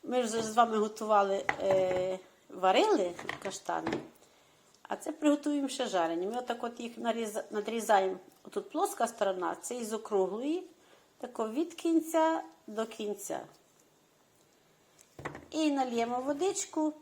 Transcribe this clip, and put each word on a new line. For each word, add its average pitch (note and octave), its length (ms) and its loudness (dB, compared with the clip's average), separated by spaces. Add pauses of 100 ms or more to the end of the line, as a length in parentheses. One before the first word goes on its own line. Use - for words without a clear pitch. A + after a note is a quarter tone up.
Ми B3 200 0
вже A3+ 200 -2
з A3 140 -2
вами A3+ 220 6
готували, G#3 640 2 (160)
е, F#3 580 2 (300)
варили G3 680 4 (280)
каштани, E3 560 -4 (840)
а - 140 -6
це D#4 160 -6
приготуємо D4 560 0
ще B3+ 180 -4
жарені. F3 400 0
Ми A3+ 120 -4
отак B3 260 -4
от A#3 160 -8
їх A#3 180 -10
наріз-, A3+ 520 -2
надрізаємо. G#3 680 2 (280)
Отут - 260 -8
плоска E4 360 0
сторона, F#3 560 -2
це - 120 -8
із A3+ 180 -6
округлої, A3 720 0 (540)
тако A#3 300 -6
від D4+ 260 -4
кінця D#4+ 680 2 (240)
до A3 200 -4
кінця. G#3 540 -6 (2000)
І D#4 200 2
нальємо B3 500 0
водичку D#4 800 0